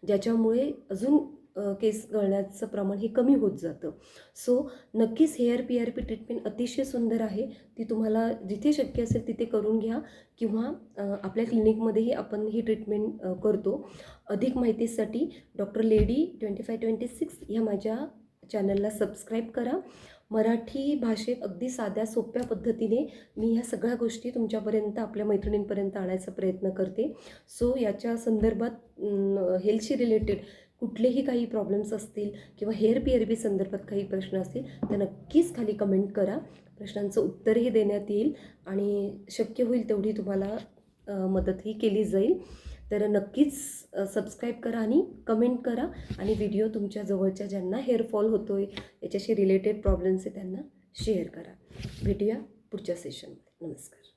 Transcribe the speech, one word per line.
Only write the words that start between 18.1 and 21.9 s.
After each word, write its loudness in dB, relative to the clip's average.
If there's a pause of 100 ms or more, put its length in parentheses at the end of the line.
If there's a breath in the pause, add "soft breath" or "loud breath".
चॅनलला 2
सबस्क्राईब -4
करा. -2 (580 loud breath)
मराठी 2
भाषेत 0
अगदी -6
साध्या -2